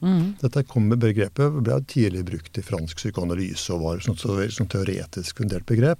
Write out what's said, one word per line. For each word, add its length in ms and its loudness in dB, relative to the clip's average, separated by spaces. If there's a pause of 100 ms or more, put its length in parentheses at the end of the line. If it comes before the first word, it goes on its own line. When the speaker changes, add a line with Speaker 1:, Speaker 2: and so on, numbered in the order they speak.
Speaker 1:
Mhm. 380 2
Speaker 2:
Dette 280 0
kom 220 4
med 100 4
begrepet, 640 2
ble 100 2
jo 80 2
tidlig 440 0
brukt 320 -8
i 40 -4
fransk 360 -6
psykoanalyse 760 -4
og 80 -2
var 160 -2
sånn, 200 -2
så, 340 0
sånn 180 -2
teoretisk 680 -4
fundert 280 -2
begrep, 340 4